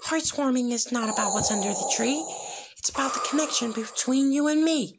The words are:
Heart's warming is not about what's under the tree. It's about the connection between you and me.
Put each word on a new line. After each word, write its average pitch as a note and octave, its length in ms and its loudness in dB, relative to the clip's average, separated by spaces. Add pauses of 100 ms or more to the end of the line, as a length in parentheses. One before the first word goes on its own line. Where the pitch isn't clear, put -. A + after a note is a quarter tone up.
Heart's D#4+ 340 -2
warming B3+ 340 2
is A#3 200 -2
not A#3 180 0
about G#3+ 240 0
what's - 180 0
under G3+ 220 0
the - 220 -2
tree. C#4 300 0 (520)
It's - 120 -4
about C4+ 240 -2
the - 60 -2 (100)
connection C#4 420 0
between B3+ 600 0
you D4 160 4
and D4+ 160 4
me. D#4 360 2